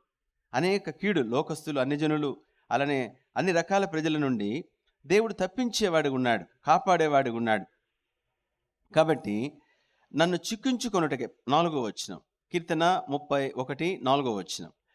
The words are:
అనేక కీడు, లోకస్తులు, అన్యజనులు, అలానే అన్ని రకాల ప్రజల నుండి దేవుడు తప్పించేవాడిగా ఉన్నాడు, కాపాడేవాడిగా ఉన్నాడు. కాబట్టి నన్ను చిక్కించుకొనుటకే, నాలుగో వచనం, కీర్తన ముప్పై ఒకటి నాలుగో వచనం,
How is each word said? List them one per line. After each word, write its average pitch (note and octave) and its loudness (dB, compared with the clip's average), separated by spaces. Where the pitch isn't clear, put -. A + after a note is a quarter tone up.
అనేక F#3+ 0
కీడు, F#3+ 0
లోకస్తులు, C#3+ -2
అన్యజనులు, D3 0
అలానే C3+ 0
అన్ని F3 0
రకాల F#3+ 2
ప్రజల D#3+ -2
నుండి B2+ -2
దేవుడు G#3 2
తప్పించేవాడిగా F#3 0
ఉన్నాడు, A#2+ 2
కాపాడేవాడిగా D3+ 4
ఉన్నాడు. A2 0
కాబట్టి D3 0
నన్ను E3+ 2
చిక్కించుకొనుటకే, F#3 -2
నాలుగో D3+ 2
వచనం, G2 -8
కీర్తన E3+ 0
ముప్పై C#3 -2
ఒకటి D3 -6
నాలుగో C3 0
వచనం, F2+ -8